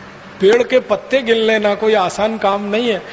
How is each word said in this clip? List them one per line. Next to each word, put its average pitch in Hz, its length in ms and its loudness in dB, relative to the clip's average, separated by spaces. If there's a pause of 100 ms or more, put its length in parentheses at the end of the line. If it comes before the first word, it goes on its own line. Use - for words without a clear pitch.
(400)
पेड़ 220 240 4
के 254 160 0
पत्ते 247 420 -2
गिन 226 160 0
लेना 220 380 2
कोई 220 180 0
आसान 208 440 0
काम 202 260 0
नहीं 220 260 -2
है, 190 120 -4 (120)